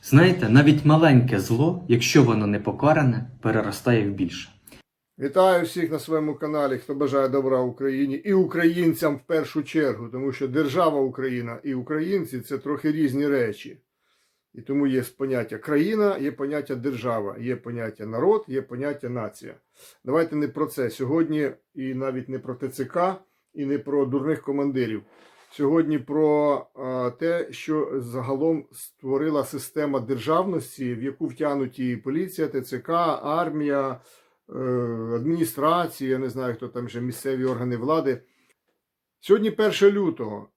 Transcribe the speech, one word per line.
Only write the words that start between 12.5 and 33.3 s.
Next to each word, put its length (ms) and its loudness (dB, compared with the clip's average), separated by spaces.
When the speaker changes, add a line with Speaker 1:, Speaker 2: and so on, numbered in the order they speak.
Speaker 2:
трохи 340 -2
різні 360 2
речі. 500 -2
І 80 -18
тому 260 0
є 160 2
поняття 400 -4
країна, 600 2
є 140 -2
поняття 440 -4
держава, 640 -4
є 160 -4
поняття 500 -10
народ, 420 0
є 140 -4
поняття 480 -8
нація. 440 -8
Давайте 320 0
не 120 0
про 180 -4
це 240 -4
сьогодні, 600 -2
і 180 -6
навіть 360 -6
не 100 -8
про 160 -10
Т 140 -8
Ц 160 -6
К, 300 -2
і 120 -6
не 140 -2
про 260 0
дурних 360 -2
командирів. 600 -2
Сьогодні 480 2
про, 680 2
е, 360 -2
те, 400 -2
що 440 -4
загалом 760 -2
створила 720 -2
система 560 -4
державності, 960 -2
в 80 -8
яку 240 -6
втягнуті 680 -4
поліція, 500 -4
Т 140 -4
Ц 180 -8
К, 440 0
армія, 800 -2